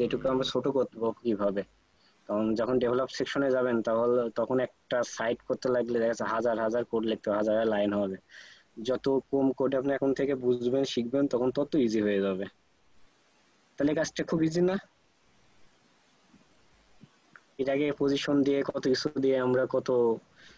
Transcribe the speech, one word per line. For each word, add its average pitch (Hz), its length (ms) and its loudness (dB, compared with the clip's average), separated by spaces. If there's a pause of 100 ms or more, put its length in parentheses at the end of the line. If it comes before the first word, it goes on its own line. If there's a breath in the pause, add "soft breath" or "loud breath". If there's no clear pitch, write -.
যেটুকু 123 300 -2
আমরা 131 200 0
ছোট 123 120 -2 (120)
করবো 113 320 -2 (140)
কিভাবে। 101 420 0 (640)
কারণ 107 180 0 (140)
যখন 117 220 0
develop 123 340 0
সেকশনে 139 400 0
যাবেন 123 200 2 (100)
তাহলে 120 360 2 (160)
তখন 117 180 0 (100)
একটা - 320 -6 (180)
site 117 220 -2 (100)
করতে 127 180 -4 (100)
লাগলে 120 260 -2
দেখা 117 100 2
যাচ্ছে 113 220 -4
হাজার 113 300 0
হাজার 117 260 -2
code 113 200 -2
লিখতে 107 180 -4
হবে, 104 120 0
হাজার 107 140 2
হাজার 113 200 2
line 104 160 2 (100)
হবে। 95 160 -2 (720 soft breath)
যত 127 180 -2 (240)
কম 139 160 2 (120)
code 135 220 2
আপনি 139 180 -2
এখন 135 200 0
থেকে 139 160 0 (100)
বুঝবেন, 123 480 2
শিখবেন, 123 400 0
তখন 123 240 0
তত 143 160 -2 (140)
easy 110 200 2
হয়ে 101 200 2
যাবে। 98 200 -2 (1300)
তাহলে 147 220 0
কাজটা 156 320 -4
খুব 170 180 0
easy 165 220 0
না? 190 60 -2 (2750)
এর 131 140 0
আগে 147 120 2 (140)
position 143 360 0 (100)
দিয়ে 139 140 2 (100)
কত - 220 -8
কিছু 131 160 -2 (160)
দিয়ে 135 120 4 (100)
আমরা 127 160 2 (120)
কত 131 140 -2 (680 soft breath)